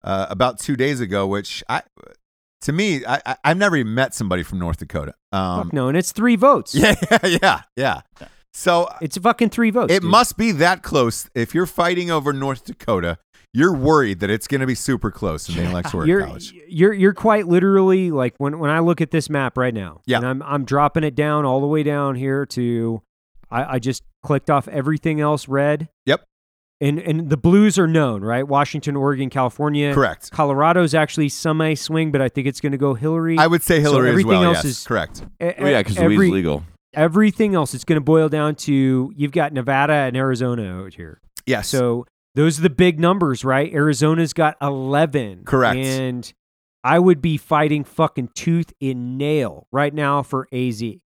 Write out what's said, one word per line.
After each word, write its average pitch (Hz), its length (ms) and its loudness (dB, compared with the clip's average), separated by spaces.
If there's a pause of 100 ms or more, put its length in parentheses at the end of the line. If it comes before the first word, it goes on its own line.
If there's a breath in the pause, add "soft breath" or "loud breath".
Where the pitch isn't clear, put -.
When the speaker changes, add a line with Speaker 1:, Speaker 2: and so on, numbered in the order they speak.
Speaker 1:
uh, 95 240 -4
about 107 320 -2
two 143 160 -4
days 131 240 -2
ago, 98 260 -2
which 98 440 -6
I, 131 120 -4 (760)
to - 120 -4
me, 165 340 -2
I, 131 180 -2
I, 127 200 -6
I've 156 120 2
never 196 200 0
even 113 180 -2
met 127 200 -2
somebody 90 280 -2
from 92 160 -8
North 85 200 -4
Dakota. 73 360 -8 (180)
Um, 90 320 -4
Speaker 2:
Fuck 85 80 -8
no, 131 160 -2
and 143 80 0
it's 180 160 -2
three 233 240 2
votes. 220 380 2
Speaker 1:
<laughs> 135 40 0
Yeah, 202 160 4 (160)
yeah, 185 320 2
yeah, 151 180 2 (160)
yeah. 117 240 -4 (540 loud breath)
So 175 340 0 (120)
Speaker 2:
It's 156 180 -8
fucking 226 320 0
three 233 200 0
votes, 208 220 0
Speaker 1:
it 190 100 4
Speaker 2:
dude. 170 80 -2
Speaker 1:
must 226 260 2
be 226 160 0
that 170 300 2
close. 123 520 0
If 117 200 -2
you're 175 120 0
fighting 175 440 -2
over 147 220 0
North 135 320 -6
Dakota, 87 540 -4 (340 soft breath)
you're 165 220 4
worried 135 460 2
that 98 100 0
it's 110 180 -2
gonna 135 180 -2
be 127 80 -2
super 113 380 -4
close 80 360 -6
in 85 80 -6
the 85 60 -2
Speaker 2:
<laughs> 87 80 -2
Speaker 1:
electoral 90 380 -2
Speaker 2:
You're, 190 180 2
Speaker 1:
college. - 260 -16 (140)
Speaker 2:
you're, 180 260 2
you're 196 220 4
quite 214 320 2
literally, 190 640 4
like, 131 280 0
when, 143 200 -4
when 151 120 0
I 160 100 2
look 165 200 2
at 160 120 0
this 156 180 -2
map 139 280 -2
right 123 160 0
now, 90 320 -10
Speaker 1:
Yeah. 127 120 0
Speaker 2:
and 120 80 -2
I'm, 131 160 -4
I'm 143 220 -4
dropping 143 400 2
it 147 100 -2
down 151 300 0
all 131 160 2
the 143 80 0
way 151 160 0
down 143 320 -2
here 135 300 -2
to, 117 560 -2 (480)
I, 131 240 -4
I 131 40 -2
just 120 240 -4 (220)
clicked 139 260 -2
off 143 160 2
everything 151 540 -2
else 147 260 -2
red. 147 420 -2 (180)
Speaker 1:
Yep. 135 180 0 (560)
Speaker 2:
And, 143 200 0
and 160 280 -2
the 151 80 2
blues 196 420 4
are 175 100 4
known, 139 340 0
right? 120 240 -2
Washington, 143 500 -2
Oregon, 135 340 -2
California. 143 640 -2
Speaker 1:
Correct. 123 380 0
Speaker 2:
Colorado's 151 640 2
actually 156 340 0
semi-swing, 156 840 -2
but 135 100 0
I 131 60 0
think 131 200 -4
it's 135 120 -6
gonna 139 180 -2
go 139 160 0
Hillary. 165 440 -2
Speaker 1:
I 156 80 6
would 165 160 2
say 170 220 2
Speaker 2:
So 147 80 4
Speaker 1:
Hillary 127 160 4
as - 60 4
Speaker 2:
everything 196 160 4 (100)
Speaker 1:
well, 180 40 4
Speaker 2:
else 170 140 4
Speaker 1:
yes. 156 60 -2
Speaker 2:
is 135 220 -6
Speaker 1:
Correct. 101 360 -4 (180)
Speaker 2:
e-, 170 180 -2
Speaker 3:
Oh, 139 100 -2
yeah, 123 160 4
'cause 104 140 -2
Speaker 2:
every 101 200 4
Speaker 3:
weed's 95 140 6
legal. 82 320 0 (300)
Speaker 2:
Everything 196 600 2
else, 156 200 0
it's 127 100 -10
gonna 156 160 2
boil 156 280 4
down 151 260 0
to, 135 600 0
you've 143 160 -4
got 147 200 0
Nevada 139 400 0
and 135 240 0
Arizona 120 680 -2
out 92 100 -18
here. 82 260 -18 (260)
Speaker 1:
Yes. 110 220 -2
Speaker 2:
So 123 380 0 (280)
those 151 260 2
are - 20 0
the 175 80 4
big 170 300 2
numbers, 170 440 0
right? 135 300 0
Arizona's 151 580 2
got 156 300 0
eleven. 135 840 -2
Speaker 1:
Correct. 127 340 2
Speaker 2:
And 131 540 -4 (520)
I 147 160 4
would 180 200 4
be 160 160 0
fighting 151 480 0
fucking 139 500 -2
tooth 170 460 -2
and 127 380 -6
nail 139 540 -2
right 143 200 0
now 143 300 -2
for 131 300 -6
A 127 180 -2
Z. 107 380 -8